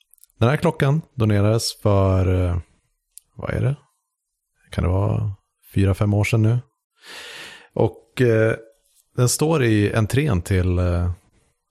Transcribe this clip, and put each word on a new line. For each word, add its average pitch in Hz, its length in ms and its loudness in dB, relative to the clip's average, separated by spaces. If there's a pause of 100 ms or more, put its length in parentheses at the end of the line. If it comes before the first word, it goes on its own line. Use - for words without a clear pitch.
(380)
Den 117 100 2
här 147 80 0
klockan 156 460 0 (120)
donerades 107 680 0
för, 95 640 2
eh, 87 140 -2 (760)
vad - 160 -10
är - 100 -2
det? 127 160 -2 (920)
Kan - 140 -4
det 87 60 0
vara 107 420 -2 (420)
fyra, 95 200 2
fem 104 200 0
år 104 100 2
sedan 113 180 0
nu? 113 160 2 (1120)
Och, - 480 -4
eh, 113 360 2 (600)
den 123 120 2
står 151 360 0
i 107 300 2
entrén 117 480 0
till, 90 360 0
eh, 87 340 0 (580)